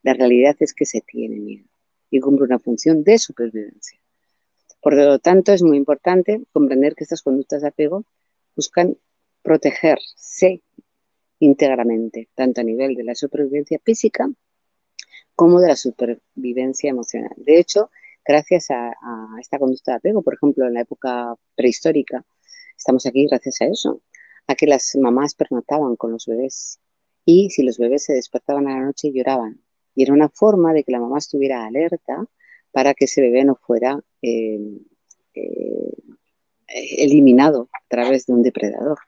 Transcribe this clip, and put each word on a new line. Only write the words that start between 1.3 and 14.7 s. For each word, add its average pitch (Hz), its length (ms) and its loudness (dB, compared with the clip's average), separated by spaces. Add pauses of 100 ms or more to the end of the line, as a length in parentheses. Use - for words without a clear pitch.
miedo 104 260 -16 (440)
y 135 100 2
cumple 139 240 2
una 123 140 0
función 151 440 0
de 208 160 6
supervivencia. 110 800 -10 (840)
Por 147 120 2
lo 143 260 4
tanto, 185 320 4
es 180 100 4
muy 156 140 4
importante 180 680 0 (100)
comprender 139 440 0
que 147 80 -10
estas - 180 -8
conductas 139 400 -4
de 147 60 -4
apego 156 360 -4 (520)
buscan 175 420 -2 (420)
protegerse - 1200 0 (760)
íntegramente, 117 960 0
tanto 127 260 -2
a 120 40 -4
nivel 123 320 -4
de 120 80 -10
la 120 100 -8
supervivencia 147 640 -4
física 226 500 -2 (1080)